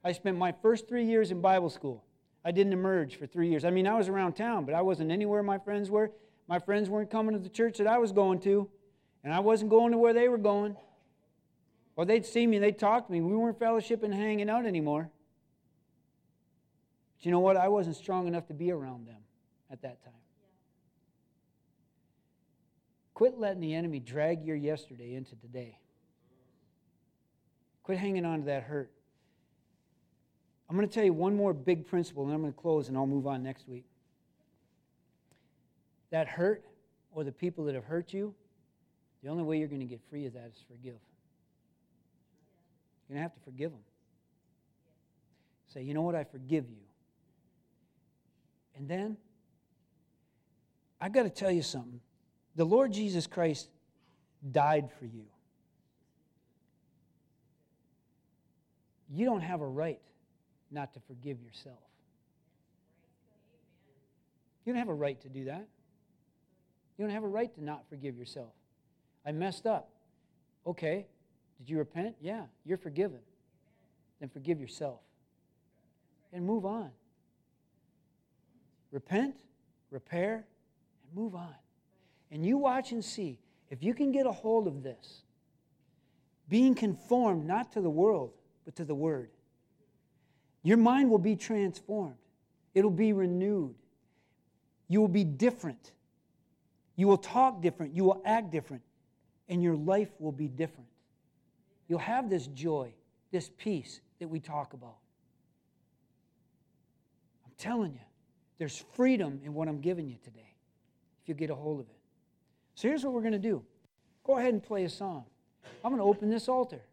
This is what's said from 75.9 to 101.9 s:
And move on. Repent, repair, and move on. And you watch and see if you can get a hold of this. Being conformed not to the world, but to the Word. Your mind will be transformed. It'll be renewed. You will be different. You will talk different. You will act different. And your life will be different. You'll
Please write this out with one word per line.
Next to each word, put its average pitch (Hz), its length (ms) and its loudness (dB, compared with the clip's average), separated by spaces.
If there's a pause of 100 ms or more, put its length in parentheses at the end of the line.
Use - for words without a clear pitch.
And 175 120 -8
move 202 220 -2
on. 196 260 -8 (2000)
Repent, 240 500 -4 (500)
repair, 190 580 -6 (560)
and 147 100 -20
move 202 220 -8
on. 165 200 -14 (760)
And 156 120 -6
you 247 140 2
watch 262 320 0
and 233 140 -6
see 151 340 -10 (320)
if 131 100 -12
you 214 140 0
can 277 160 0
get 269 160 2
a 220 60 0
hold 220 340 0
of 139 160 -4
this. - 400 -16 (1300)
Being 247 260 6
conformed 202 720 0
not 214 260 -2
to 214 80 -2
the 175 100 0
world, 165 460 2 (280)
but 160 100 -20
to 170 100 -8
the 147 100 -4
Word. 139 360 -2 (1400)
Your 220 120 8
mind 247 320 6
will 214 80 8
be 196 180 2
transformed. 196 800 -4 (560)
It'll 196 180 6
be 214 220 4
renewed. 180 640 0 (1120)
You 208 140 4
will 214 60 6
be 196 140 4
different. 165 720 -2 (1040)
You 190 100 4
will 196 120 8
talk 247 420 2
different. 160 340 -2
You 190 100 0
will 190 200 4
act 214 260 0
different. 143 320 -8 (640)
And 175 160 0
your 165 140 4
life 190 420 0
will 156 140 -6
be 143 160 -6
different. 131 400 -8 (1000)
You'll 165 120 -2